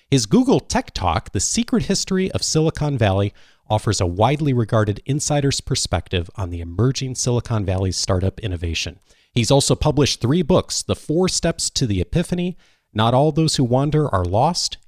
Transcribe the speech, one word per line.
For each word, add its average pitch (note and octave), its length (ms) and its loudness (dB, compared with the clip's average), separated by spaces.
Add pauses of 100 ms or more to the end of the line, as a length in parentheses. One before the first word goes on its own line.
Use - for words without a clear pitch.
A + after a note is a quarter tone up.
(100)
His B2+ 160 2
Google A#3+ 320 4
Tech - 340 -4
Talk, - 380 -2
The - 80 -4
Secret - 460 -2
History F#3+ 480 -2
of - 100 -4
Silicon D3+ 560 0
Valley, G2+ 340 2 (380)
offers G#2+ 300 0
a F#2+ 60 0
widely C3 460 2
regarded G#2+ 540 0
insider's C#3 540 0
perspective - 760 -4
on F2 160 -6
the E2+ 100 -6
emerging A#2 540 -2
Silicon A#2+ 500 -2
Valley F#2 280 0
startup F#2 480 0
innovation. E2+ 580 -6 (340)
He's A#2 200 2
also C#3 240 4
published D3 440 0
three D#3 220 2
books, - 400 0
The - 140 -2
Four F3 320 -2
Steps - 420 -2
to - 160 -2
the G2 140 0
Epiphany, F3 560 -2 (360)
Not A2+ 220 2
All D3 160 4
Those D#3 240 2
Who C#3 100 2
Wander C#3+ 480 0
Are F#2 120 2
Lost, A#2+ 640 0